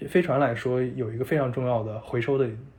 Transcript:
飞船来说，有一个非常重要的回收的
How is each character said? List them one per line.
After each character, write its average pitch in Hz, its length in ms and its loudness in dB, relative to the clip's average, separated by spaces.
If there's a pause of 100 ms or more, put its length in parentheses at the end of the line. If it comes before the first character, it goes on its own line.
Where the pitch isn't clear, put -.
飞 180 140 4
船 139 160 2
来 127 160 4
说， 127 260 0
有 123 320 -2
一 117 40 -6
个 127 80 -2
非 160 120 0
常 131 140 2
重 127 160 -2
要 117 160 2
的 110 180 -6
回 - 200 -4
收 135 180 2
的 127 100 2 (300)